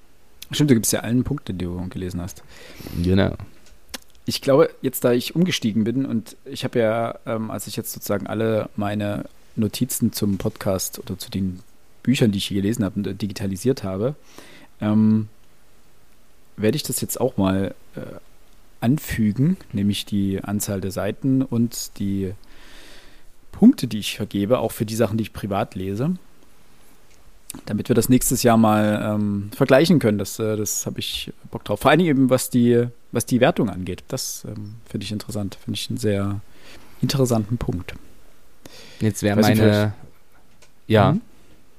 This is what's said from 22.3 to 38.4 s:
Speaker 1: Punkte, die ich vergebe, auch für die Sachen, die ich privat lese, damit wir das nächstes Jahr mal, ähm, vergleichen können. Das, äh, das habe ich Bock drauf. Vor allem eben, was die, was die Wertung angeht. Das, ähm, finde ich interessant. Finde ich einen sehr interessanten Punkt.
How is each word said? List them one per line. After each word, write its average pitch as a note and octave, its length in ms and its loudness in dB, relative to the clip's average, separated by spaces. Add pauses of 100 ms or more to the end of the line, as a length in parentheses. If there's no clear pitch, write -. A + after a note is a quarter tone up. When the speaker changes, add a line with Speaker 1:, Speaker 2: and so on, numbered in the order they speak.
Speaker 1:
Punkte, - 360 6
die G#2+ 120 -4
ich - 180 -6
vergebe, G#2 420 0
auch A2 120 -2
für - 140 -4
die A2 100 -6
Sachen, A2 220 0
die A2 60 0
ich - 100 -8
privat G2+ 420 -4
lese, G2+ 400 -2 (1500)
damit - 240 -4
wir A#2+ 60 4
das A2+ 140 2
nächstes B2+ 340 4
Jahr A#2 140 6
mal, G#2+ 440 4 (140)
ähm, G#2 400 -2
vergleichen C#3+ 440 6
können. G#2+ 180 2
Das, G2 220 -6
äh, G#2+ 180 -2
das - 280 -4
habe - 140 -6
ich - 320 -8 (200)
Bock - 120 -8
drauf. G#2 160 -4
Vor C3+ 120 6
allem D#3 100 6
eben, C3+ 280 4
was B2+ 200 2
die, A#2+ 380 4 (240)
was A2+ 140 0
die B2 140 2
Wertung C3+ 300 4
angeht. F2+ 400 -8
Das, - 360 -8
ähm, G#2+ 300 -12 (120)
finde G#2 180 -6
ich G2+ 80 -8
interessant. G#2 500 -6
Finde G#2+ 160 -6
ich - 100 -8
einen A#2 80 -4
sehr G2+ 440 -2 (600)
interessanten B2 560 2
Punkt. F#2 360 -6 (1080)